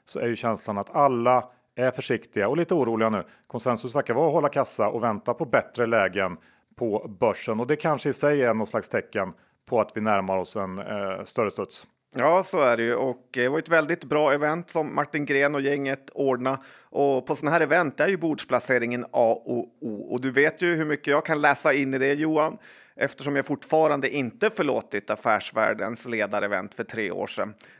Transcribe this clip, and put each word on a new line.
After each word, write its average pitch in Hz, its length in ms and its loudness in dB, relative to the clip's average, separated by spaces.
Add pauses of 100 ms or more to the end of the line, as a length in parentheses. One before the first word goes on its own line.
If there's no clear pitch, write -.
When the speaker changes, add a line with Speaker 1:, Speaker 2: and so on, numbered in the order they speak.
Speaker 1:
så - 140 -10
är 120 80 -2
ju 117 80 -2
känslan 107 420 -4
att - 180 -6
alla 127 500 4 (300)
är 127 160 0
försiktiga 110 560 -2
och 135 100 0
lite 170 160 0
oroliga 113 360 2
nu. 101 140 -2 (240)
Konsensus 117 480 -4
verkar 135 180 0
vara 147 140 4
att 147 60 2
hålla 151 160 2
kassa 120 400 0
och 113 140 -4
vänta 117 300 -2
på 156 120 -6
bättre 120 400 0
lägen 95 520 0 (380)
på 107 440 -4
börsen. 110 400 0
Och 120 80 -4
det 151 80 2
kanske 151 340 -2
i 131 40 -2
sig 147 300 2
är 117 100 4
någon 107 140 -2
slags 107 220 -6
tecken 98 440 -4 (360)
på 117 120 2
att 104 160 -2
vi 110 40 -4
närmar 98 360 2
oss 90 180 -4
en, 95 240 -6
eh, 98 440 -8
större 104 280 -2
studs. - 360 -8 (280)
Speaker 2:
Ja, 160 280 4
så 180 160 -4
är 123 180 4
det 113 60 0
ju. 117 120 0
Och, 123 220 -2
eh, - 0 - (260)
det 123 60 2
var 147 100 0
ett 160 100 -10
väldigt 165 340 2
bra 147 300 2
event 151 360 -2
som 156 260 -4
Martin 147 300 -2
Gren 143 300 2
och 143 60 -2
gänget 139 520 -2
ordnade. 131 440 0 (320)
Och 139 380 2
på 156 80 0
såna 147 160 0
här 165 100 4
event 156 380 2
är 151 80 4
ju 196 100 0
bordsplaceringen 123 920 0
A 117 340 2
och 120 200 -2 (160)
O. 110 320 -8
Och 123 80 -2
du 131 100 -2
vet 147 300 2
ju 175 140 2
hur 160 100 -2
mycket 147 220 -4
jag 143 180 2
kan 156 160 0
läsa 143 320 4
in 135 200 0
i 135 40 -2
det, 135 160 2
Johan. 156 440 0 (380)
Eftersom 139 400 -4
jag 139 100 0
fortfarande 147 640 2
inte 143 400 -2
förlåtit 120 600 -2
Affärsvärldens 110 960 0
ledarevent 104 680 -2
för 123 80 -8
tre 107 280 -6
år 95 160 -6
sedan. 104 260 -6 (260)